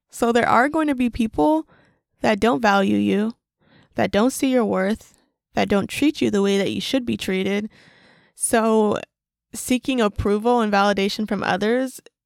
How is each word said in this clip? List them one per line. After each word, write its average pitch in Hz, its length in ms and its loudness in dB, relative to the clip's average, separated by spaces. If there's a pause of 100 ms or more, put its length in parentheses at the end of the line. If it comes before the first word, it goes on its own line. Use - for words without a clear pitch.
So 233 220 0
there 233 160 2
are 240 200 4
going 311 200 -2
to 285 80 0
be 247 140 0
people 302 580 0 (540)
that 220 180 0
don't 247 220 2
value 202 360 2
you, 202 380 0 (600)
that - 160 0
don't 226 200 2
see 269 200 -2
your 247 140 2
worth, 196 520 -4 (360)
that 196 160 0
don't 202 200 0
treat - 320 0
you 240 80 2
the 208 120 0
way 196 160 2
that 190 140 -2
you 190 100 -6
should 262 240 -2
be 226 120 -2
treated. 196 520 -4 (640)
So 220 640 2 (560)
seeking 247 440 -2
approval 214 600 0
and 214 100 0
validation 202 560 0
from 196 140 -4
others, 233 580 -2 (260)